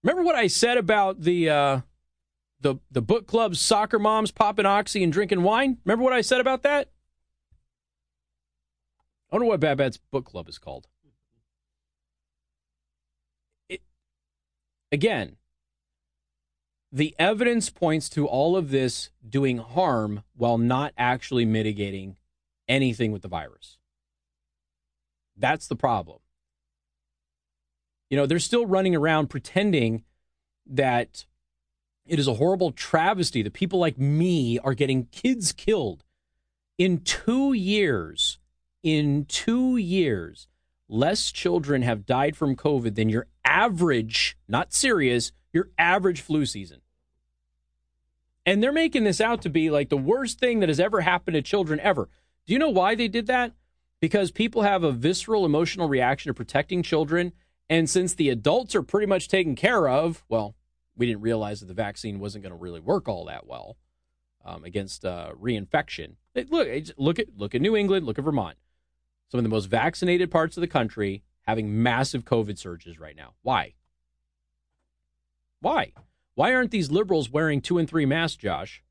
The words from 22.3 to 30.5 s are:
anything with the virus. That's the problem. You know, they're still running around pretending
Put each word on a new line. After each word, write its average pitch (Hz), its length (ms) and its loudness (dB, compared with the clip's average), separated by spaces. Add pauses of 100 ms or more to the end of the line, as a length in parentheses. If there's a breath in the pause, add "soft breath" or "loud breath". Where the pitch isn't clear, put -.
anything 123 420 0
with 104 120 -8
the 98 60 -16
virus. 80 500 -12 (1600)
That's 127 300 -2
the 131 100 -6
problem. 101 440 -2 (1900)
You 135 80 -2
know, 143 80 2
they're 156 140 0
still 233 260 0
running 190 320 2
around 156 320 2
pretending 139 720 0 (640)